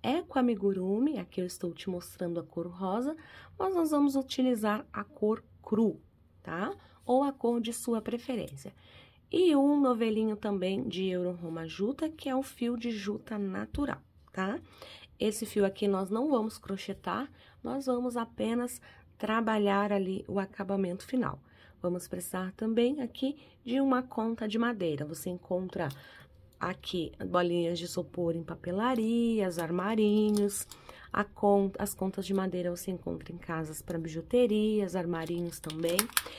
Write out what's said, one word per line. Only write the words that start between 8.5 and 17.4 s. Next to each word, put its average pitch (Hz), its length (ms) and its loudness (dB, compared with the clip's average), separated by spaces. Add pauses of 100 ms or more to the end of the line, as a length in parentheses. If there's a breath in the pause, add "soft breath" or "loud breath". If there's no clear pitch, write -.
E 339 240 6
um 285 240 6
novelinho 220 560 4
também 196 520 0
de 185 200 -2
Euro 180 240 0
Roma 165 340 -6
Juta, 233 440 -2
que 311 180 -10
é 262 80 -2
o 262 80 0
fio 240 320 -4
de 233 160 -4
juta 208 460 -6
natural, 208 640 -4 (320)
tá? 196 260 -2 (580 loud breath)
Esse 214 280 0
fio 202 200 2
aqui 196 220 0
nós 190 220 2
não 233 200 0
vamos 220 280 2
crochetar, 196 760 -6 (320 soft breath)